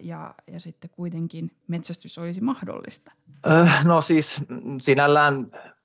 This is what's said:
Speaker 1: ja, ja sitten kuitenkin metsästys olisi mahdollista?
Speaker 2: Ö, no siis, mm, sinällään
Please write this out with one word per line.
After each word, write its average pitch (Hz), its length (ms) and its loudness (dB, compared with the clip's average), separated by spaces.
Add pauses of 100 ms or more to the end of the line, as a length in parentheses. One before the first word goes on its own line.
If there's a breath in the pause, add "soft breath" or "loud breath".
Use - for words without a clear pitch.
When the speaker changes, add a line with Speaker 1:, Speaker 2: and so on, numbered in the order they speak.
Speaker 1:
ja, 160 340 -14 (180)
ja 170 80 -14
sitten 170 300 -20
kuitenkin 165 600 -10 (180)
metsästys 170 500 -10
olisi 170 220 -10
mahdollista? - 720 -8 (340)
Speaker 2:
Ö, 165 200 6 (180)
no 170 160 6
siis, 147 480 0
mm, 123 320 -10
sinällään 143 680 2 (340 loud breath)